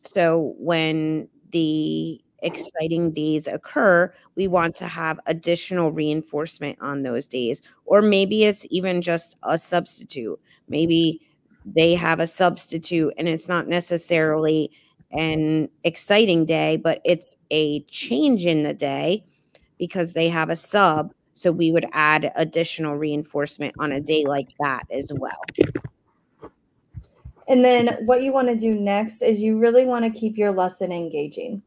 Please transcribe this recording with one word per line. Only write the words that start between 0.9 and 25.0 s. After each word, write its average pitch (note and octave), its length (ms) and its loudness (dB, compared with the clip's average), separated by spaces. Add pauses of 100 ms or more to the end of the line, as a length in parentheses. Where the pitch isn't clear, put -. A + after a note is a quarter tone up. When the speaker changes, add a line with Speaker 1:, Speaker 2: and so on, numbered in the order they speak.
Speaker 1:
the D#3 680 -2 (220)
exciting E3 680 -4
days D#3 360 -2
occur, F3+ 640 2 (240)
we F#3+ 100 0
want E3+ 300 2
to F3+ 100 -10
have E3 400 -6
additional E3+ 640 0
reinforcement D3+ 880 -4
on C#3 220 -6
those B2+ 240 -6
days. B2+ 360 -4 (240)
Or G#3 160 6
maybe G#3 420 4
it's G#3 260 0
even F3+ 300 0
just E3+ 420 -4
a D3 160 0
substitute. C3+ 800 -6 (300)
Maybe E3 520 2 (440)
they E3+ 300 4
have E3 260 0
a E3 60 2
substitute E3 920 0
and E3 100 -4
it's D#3+ 220 -4
not F3 180 -2
necessarily D#3 1040 0 (400)
an D#3 600 0 (120)
exciting F3 640 2
day, D#3 320 0
but - 280 0
it's E3+ 300 0 (160)
a D3 340 0
change B3 600 0
in D#3+ 180 2
the D3 120 -2
day C#3+ 500 -2 (540)
because F3 340 -4
they E3 160 0
have D#3+ 220 -2
a E3 60 -2
sub. E3 560 2 (200)
So - 180 2
we E3 220 2
would E3 200 2
add D3+ 440 2
additional D#3+ 600 -2
reinforcement D3 840 -4
on D3 140 -4
a C#3 80 -4
day D#3 240 0
like C#3 240 -2 (120)
that C3+ 300 -2
as C3 280 -6